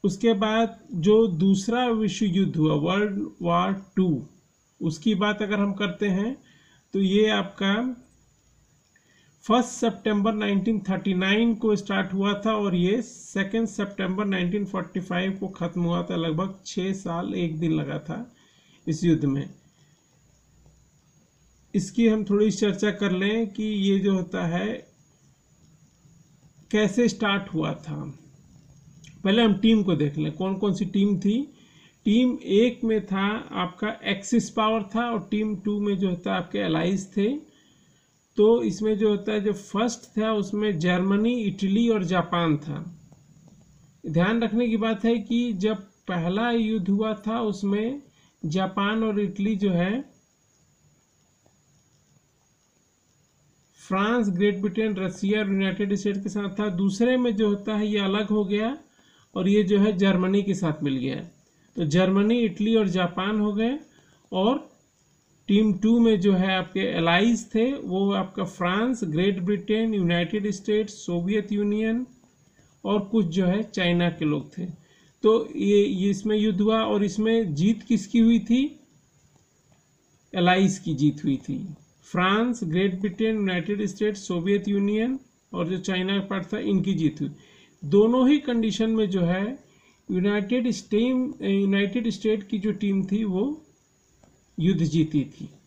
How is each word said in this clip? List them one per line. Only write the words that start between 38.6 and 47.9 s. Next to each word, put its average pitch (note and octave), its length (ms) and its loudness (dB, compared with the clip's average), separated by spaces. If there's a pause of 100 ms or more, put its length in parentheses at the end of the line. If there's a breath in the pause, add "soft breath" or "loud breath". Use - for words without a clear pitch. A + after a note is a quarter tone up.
इसमें G#3+ 360 -2
जो G#3+ 120 4
होता G#3 220 -2
है G#3+ 80 0
जो G3+ 120 0
first - 540 -4 (120)
था A3 140 0
उसमें G#3 460 -2
Germany, F#3+ 640 2
Italy G3+ 460 0
और G#3 160 2
Japan E3+ 520 0
था। D3 280 -8 (1200)
ध्यान G3 380 2
रखने A#3 260 0
की A3+ 80 0
बात A3 280 -2
है A#3 140 4
कि A#3 340 -2
जब G#3 300 -2 (260)
पहला F#3 420 0
युद्ध A3 380 0
हुआ G#3+ 260 0 (120)
था A3+ 160 -2
उसमें G#3 600 -2 (400 soft breath)